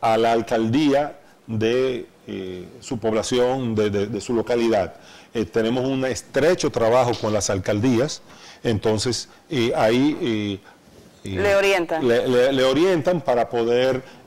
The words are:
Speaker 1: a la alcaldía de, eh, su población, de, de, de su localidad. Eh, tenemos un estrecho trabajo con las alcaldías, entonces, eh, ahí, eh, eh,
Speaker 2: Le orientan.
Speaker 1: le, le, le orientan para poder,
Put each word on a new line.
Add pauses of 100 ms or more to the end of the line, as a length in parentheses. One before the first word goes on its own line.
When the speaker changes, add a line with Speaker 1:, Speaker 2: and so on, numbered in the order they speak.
Speaker 1:
a
la
alcaldía (300)
de, (220)
eh, (120)
su
población,
de,
de,
de
su
localidad. (400)
Eh,
tenemos
un
estrecho
trabajo
con
las
alcaldías, (400)
entonces, (220)
eh,
ahí, (640)
eh,
eh,
Speaker 2:
Le
orientan.
Speaker 1:
le,
le,
le
orientan
para
poder, (220)